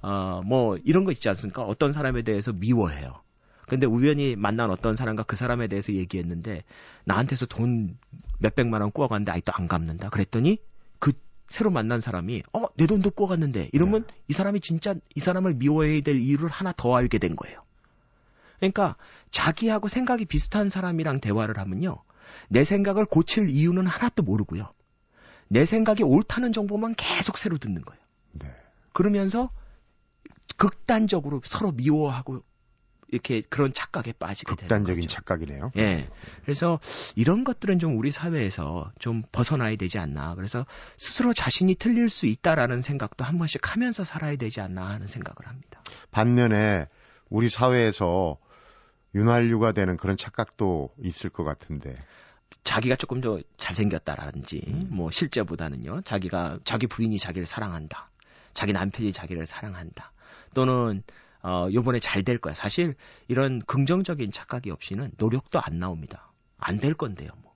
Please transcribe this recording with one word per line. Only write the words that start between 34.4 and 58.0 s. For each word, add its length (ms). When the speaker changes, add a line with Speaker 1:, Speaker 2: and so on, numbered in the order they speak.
Speaker 1:
되는 120
Speaker 2:
극단적인 380
Speaker 1:
거죠. 100
Speaker 2:
착각이네요. 600
Speaker 1:
예. 320
그래서 360
이런 280
것들은 360
좀 180
우리 140
사회에서 880
좀 320
벗어나야 460
되지 200
않나. 380
그래서 320
스스로 360
자신이 420
틀릴 360
수 160
있다라는 560
생각도 400
한 160
번씩 340
하면서 300
살아야 320
되지 260
않나 260
하는 200
생각을 420
합니다. 320
Speaker 2:
반면에 720
우리 200
사회에서 880
윤활유가 560
되는 260
그런 180
착각도 840
있을 320
것 120
같은데. 520
Speaker 1:
자기가 320
조금 260
더 180
잘생겼다라든지, 1080
Speaker 2:
음. 240
Speaker 1:
뭐, 200
실제보다는요, 880
자기가, 600
자기 240
부인이 300
자기를 280
사랑한다. 640